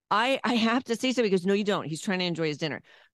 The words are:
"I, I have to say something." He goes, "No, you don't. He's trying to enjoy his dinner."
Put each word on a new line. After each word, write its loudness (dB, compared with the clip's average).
"I, 2
I 0
have 2
to -2
say 0
something." 2
He 0
goes, 2
"No, 4
you 2
don't. 0
He's -8
trying -2
to -2
enjoy -2
his -4
dinner." -4